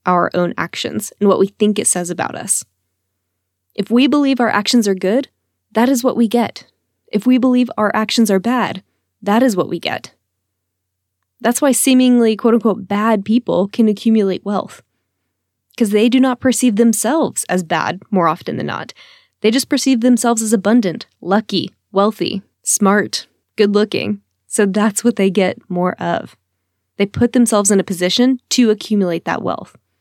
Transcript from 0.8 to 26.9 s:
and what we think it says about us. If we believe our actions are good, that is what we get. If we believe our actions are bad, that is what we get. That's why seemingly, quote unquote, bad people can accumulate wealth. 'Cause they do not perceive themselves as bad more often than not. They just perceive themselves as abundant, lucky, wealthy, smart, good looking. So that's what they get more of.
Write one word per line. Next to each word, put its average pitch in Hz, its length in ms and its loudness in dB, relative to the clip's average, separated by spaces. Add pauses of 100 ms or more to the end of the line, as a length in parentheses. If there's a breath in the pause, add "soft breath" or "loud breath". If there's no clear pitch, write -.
and 202 80 2
what 196 120 2
we 196 80 4
think 208 320 -2
it - 80 -2
says 180 220 -2
about - 260 -6
us. - 280 -6 (1080)
If - 180 -6
we 254 160 4
believe 269 320 2
our 233 100 2
actions 208 380 0
are 196 80 0
good, 196 340 -2 (420)
that 240 180 2
is 262 140 0
what 262 140 0
we 233 100 2
get. - 380 -2 (460)
If 208 140 -2
we 254 120 4
believe 247 400 2
our 208 180 0
actions 214 360 0
are 190 80 2
bad, 233 440 -4 (380)
that 208 220 2
is 226 120 2
what 180 140 -2
we 170 100 -6
get. - 340 -8 (1300)
That's - 220 -2
why 285 100 2
seemingly, 247 640 4
quote 233 200 2
unquote, 220 320 -2
bad 208 380 0
people 196 420 0
can 220 200 0
accumulate 208 580 0
wealth. - 360 -6 (960)
'Cause 208 140 0
they 214 180 4
do 262 100 2
not 254 200 0
perceive 247 360 0
themselves 233 760 0
as 185 140 0
bad 165 460 -4
more 185 180 2
often - 300 -4
than 143 80 -6
not. - 280 -10 (480 soft breath)
They 214 100 2
just 262 180 -2
perceive 269 320 0
themselves 233 400 2
as 220 120 -2
abundant, 202 520 0 (160)
lucky, 196 480 -2 (220)
wealthy, 202 500 -2 (220)
smart, 202 640 0 (280)
good 208 200 2
looking. 208 460 -2 (260)
So - 180 0
that's 202 380 -2
what 233 140 0
they 196 120 2
get 185 400 -2
more 180 320 -2
of. - 340 -6 (640)